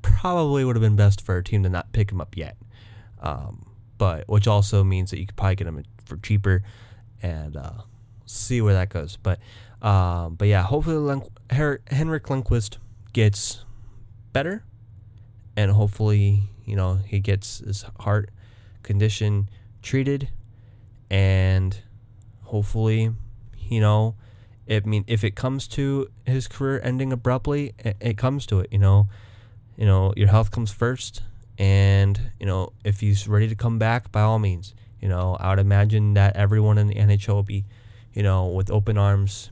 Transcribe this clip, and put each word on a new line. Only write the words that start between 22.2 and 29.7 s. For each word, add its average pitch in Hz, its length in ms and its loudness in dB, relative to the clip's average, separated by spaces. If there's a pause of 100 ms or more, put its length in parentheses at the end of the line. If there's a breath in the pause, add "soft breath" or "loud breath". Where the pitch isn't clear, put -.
hopefully, 110 640 -2 (580)
you 117 120 0
know, 107 340 2 (540 loud breath)
I 107 120 0
mean, 107 280 -2
if 113 160 0
it 98 120 -2
comes 131 320 -4
to 139 400 -2 (160)
his 127 240 -4
career 135 340 -4
ending 131 300 -4
abruptly, 131 640 -2
it, 104 220 -6
it 113 160 -2
comes 131 300 -2
to 98 140 0
it, 92 120 -4
you 101 60 0
know. 101 300 6 (680 loud breath)